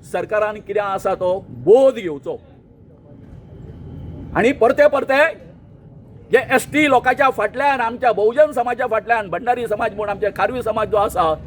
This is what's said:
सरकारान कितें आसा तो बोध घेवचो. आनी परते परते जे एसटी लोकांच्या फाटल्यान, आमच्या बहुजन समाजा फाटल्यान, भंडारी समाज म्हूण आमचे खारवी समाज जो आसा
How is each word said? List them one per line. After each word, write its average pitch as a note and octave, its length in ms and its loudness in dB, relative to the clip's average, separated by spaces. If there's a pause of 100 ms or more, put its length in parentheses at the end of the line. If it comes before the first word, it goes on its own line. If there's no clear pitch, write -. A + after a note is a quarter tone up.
(120)
सरकारान G#3 480 -2
कितें G3+ 200 -4
आसा G3 340 -2
तो F#3 340 -2
बोध A3 460 6
घेवचो. D#3 460 -8 (2000)
आनी A3 160 2
परते C4+ 360 4
परते C#4 640 0 (800)
जे A3+ 220 2
एसटी D4 340 2
लोकांच्या C4 420 2
फाटल्यान, C4+ 500 0
आमच्या A#3 320 0
बहुजन A#3 380 2
समाजा A#3+ 360 -2
फाटल्यान, A3 420 -2
भंडारी A#3 380 -2
समाज G#3+ 280 -2
म्हूण G#3 140 -6
आमचे G3+ 180 -4 (100)
खारवी A#3 260 -2
समाज G#3+ 260 -2
जो G#3+ 80 0
आसा F3+ 380 0 (120)